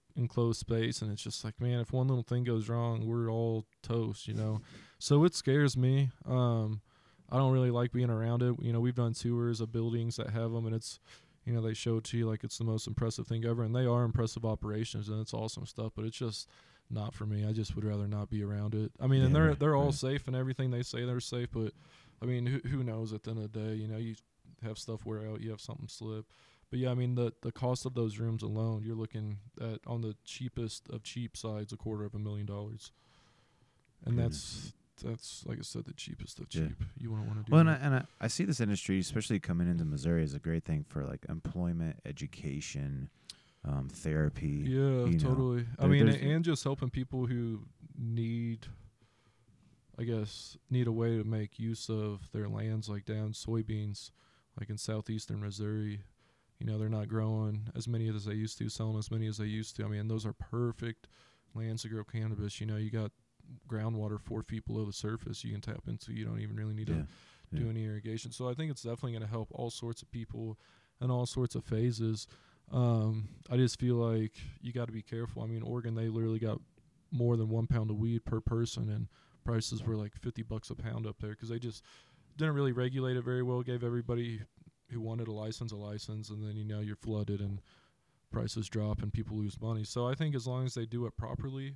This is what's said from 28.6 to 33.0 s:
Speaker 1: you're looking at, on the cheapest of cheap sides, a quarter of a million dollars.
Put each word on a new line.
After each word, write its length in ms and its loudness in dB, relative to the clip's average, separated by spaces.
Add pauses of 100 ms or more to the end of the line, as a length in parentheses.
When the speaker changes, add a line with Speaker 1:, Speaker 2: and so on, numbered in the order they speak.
Speaker 1:
you're 120 -4
looking 440 -6 (220)
at, 240 -6
on 160 -4
the 220 -4
cheapest 680 -6
of 140 -8
cheap 340 -6
sides, 360 -4
a 40 -10
quarter 280 -4
of 100 -8
a 40 -4
million 280 -4
dollars. 440 -8 (1120)